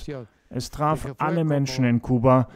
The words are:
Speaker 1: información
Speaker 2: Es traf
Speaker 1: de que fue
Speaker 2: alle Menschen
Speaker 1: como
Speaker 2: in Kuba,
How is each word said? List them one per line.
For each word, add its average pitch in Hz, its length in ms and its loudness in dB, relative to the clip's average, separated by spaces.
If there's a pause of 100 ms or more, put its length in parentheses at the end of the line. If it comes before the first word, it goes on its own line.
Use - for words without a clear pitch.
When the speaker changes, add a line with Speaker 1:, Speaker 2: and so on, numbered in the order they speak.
Speaker 1:
información 131 300 -12 (120)
Speaker 2:
Es 123 200 -8
traf 151 340 -2
Speaker 1:
de 139 60 -8
que 131 60 -12
fue 147 120 -4
Speaker 2:
alle 165 160 0
Menschen 135 400 0
Speaker 1:
como 123 60 2
Speaker 2:
in 120 100 4
Kuba, 127 560 4